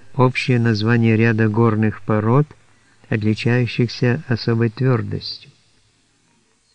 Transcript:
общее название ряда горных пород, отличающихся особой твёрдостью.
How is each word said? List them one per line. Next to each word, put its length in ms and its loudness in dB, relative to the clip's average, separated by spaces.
общее 440 0
название 580 2
ряда 320 2
горных 540 0
пород, 420 2
отличающихся 1160 -2
особой 420 -2
твёрдостью. 800 -4